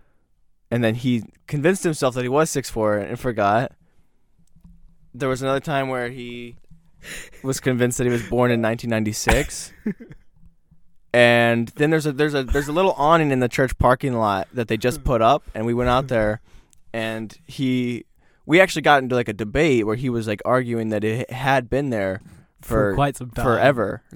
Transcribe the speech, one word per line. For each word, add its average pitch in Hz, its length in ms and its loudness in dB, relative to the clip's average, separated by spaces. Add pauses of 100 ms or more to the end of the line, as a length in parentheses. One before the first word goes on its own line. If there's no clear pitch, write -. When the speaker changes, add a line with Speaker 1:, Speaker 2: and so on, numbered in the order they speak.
(720)
Speaker 1:
And 120 120 0
then 113 120 2
he 120 260 -2 (240)
convinced 151 380 0
himself 147 320 0
that 127 80 -4
he 123 60 -4
was 151 200 2
six - 200 -4
four 107 280 0
and 101 220 -6
forgot. 110 540 0 (1400)
There 131 160 -4
was 131 140 -4
another 135 160 0
time 139 280 -2
where 123 220 -4
he 120 480 -14 (840)
was 131 160 -2
convinced 123 400 0
that 127 60 0
he 123 60 2
was 117 160 -2
born 123 220 2
in 117 100 2
nineteen 113 300 -2
ninety-six. 113 840 0 (140)
Speaker 2:
<laughs> 208 80 -2 (1200)
Speaker 1:
And 117 560 4
then 147 200 0
there's 160 160 2
a, 151 60 0
there's 147 240 0
a, 135 80 0
there's 139 240 -2
a 147 60 -4
little 185 180 4
awning 151 400 4
in 131 80 2
the 123 80 2
church 127 320 -2
parking 127 340 2
lot 104 400 0
that 117 140 -4
they 113 100 -2
just 127 260 -2
put 123 180 0
up, 131 200 6 (140)
and 110 100 -4
we 120 80 -2
went 123 160 0
out 127 200 0
there, 107 320 0 (520)
and 113 420 -8 (120)
he, 127 580 -4 (400)
we 160 140 4
actually 175 240 2
got 143 180 4
into, 127 140 -2
like, 120 140 0
a 107 40 -4
debate 113 540 0
where 110 80 0
he 127 140 -4
was, 117 180 -4
like, 104 180 -4
arguing 117 440 0
that 104 140 -2
it 110 280 -4
had 131 400 -2
been 139 180 -2
there 98 320 -4 (400)
Speaker 2:
For 107 300 0
Speaker 1:
for 92 40 -2
Speaker 2:
quite 139 220 0
some 123 140 -12
time. 120 140 -4
Speaker 1:
forever. 113 580 2 (120)